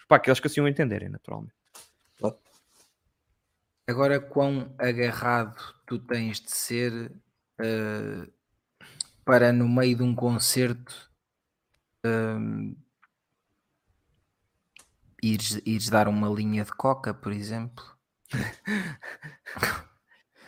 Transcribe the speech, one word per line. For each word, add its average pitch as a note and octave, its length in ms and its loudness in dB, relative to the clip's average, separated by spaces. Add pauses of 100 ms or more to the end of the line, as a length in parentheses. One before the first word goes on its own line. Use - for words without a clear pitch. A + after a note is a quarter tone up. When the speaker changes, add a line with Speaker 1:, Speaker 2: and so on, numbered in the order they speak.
Speaker 1:
Para D3+ 100 10
aqueles B2+ 220 4
que - 80 -4
assim D3 140 0
o C#3+ 60 4
entenderem, A2 420 -2
naturalmente. G#2 460 -14 (640)
Speaker 2:
Claro. A2 180 -2 (1500)
Speaker 3:
Agora, C#3 320 2
quão C#3 580 -2
agarrado A#2+ 800 0 (320)
tu A#2+ 100 -4
tens A2+ 440 -4
de - 100 -14
ser, A#2+ 600 -4 (480)
eh, G#2+ 680 -4 (960)
para A#2+ 300 6
no A#2+ 140 4
meio B2 300 4
de B2 60 2
um B2 100 4
concerto, A#2+ 960 -2 (920)
ehm, A2 720 -2 (2500)
ires, G#2+ 420 0
ires A2 240 -2
dar G#2+ 180 6
uma G#2 220 2
linha G#2+ 340 0
de - 80 -8
coca, C3 420 -2
por G#2 180 -8
exemplo? A2 520 -8 (460)
<laughs> - 1600 -8 (560)